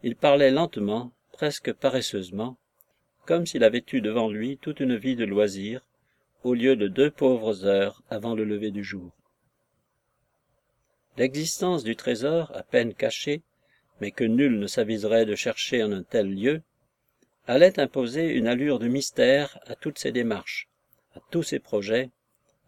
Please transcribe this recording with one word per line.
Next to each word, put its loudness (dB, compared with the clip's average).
Il -4
parlait 6
lentement, -2
presque -4
paresseusement, -4
comme 0
s'il 0
avait 6
eu 0
devant 0
lui -6
toute -10
une 0
vie -4
de -2
loisirs, -2
au 0
lieu 4
de 0
deux 2
pauvres 0
heures 2
avant -4
le -2
lever -4
du -8
jour. -12
L'existence -2
du -4
trésor, -2
à -12
peine 0
caché, -4
mais -6
que -4
nul 2
ne -4
s'aviserait 0
de -2
chercher -2
en -2
un -4
tel 0
lieu, -2
allait 6
imposer -2
une 0
allure 0
de -2
mystère 2
à -10
toutes -10
ses -4
démarches, -4
à -20
tous -2
ses -4
projets, -2